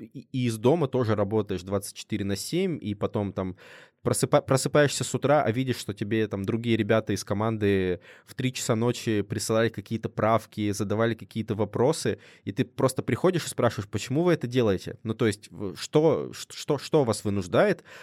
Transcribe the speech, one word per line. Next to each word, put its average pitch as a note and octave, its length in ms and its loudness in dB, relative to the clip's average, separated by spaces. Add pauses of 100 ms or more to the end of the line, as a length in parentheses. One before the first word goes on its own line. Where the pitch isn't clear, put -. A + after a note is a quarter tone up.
(140)
и, - 180 -16
и B2+ 160 -2
из A2 100 -2
дома C3+ 300 4
тоже B2 280 0
работаешь G2+ 480 -2
двадцать G2 300 -4
четыре G#2 300 -6
на G2 140 -2
семь, E3+ 440 -4
и G2+ 140 -4
потом G2+ 380 -2
там F#2 240 -4 (440)
просыпа-, C3 400 2
просыпаешься C#3 600 2
с - 100 -8
утра, C#3 300 2
а A2 80 0
видишь, B2+ 240 -2
что - 180 -10
тебе A2 360 0
там G2 160 -4
другие A2+ 320 0
ребята G#2+ 340 2
из G2 140 -4
команды G2+ 760 0 (260)
в - 80 -20
три B2+ 200 -4
часа - 240 -2
ночи A2+ 460 0
присылали A2 440 0
какие-то A2 400 -6
правки, G#2+ 640 0
задавали G#2+ 440 0
какие-то G#2+ 380 -6
вопросы, G#2+ 640 0 (280)
и G2 80 -6
ты B2 100 0
просто - 400 0
приходишь E3+ 420 2
и - 40 -8
спрашиваешь: A2+ 400 0
«Почему B2+ 340 -2
вы F3+ 80 4
это D3+ 160 0
делаете?» A#2 560 0
Ну, A2 100 -4
то A2+ 140 2
есть, - 240 -2
в-, F#2 240 -10
что, B2 560 2
ш-, - 180 -12
что, - 280 -4
что D3 260 2
вас A2+ 220 0
вынуждает? G#2+ 580 2 (180)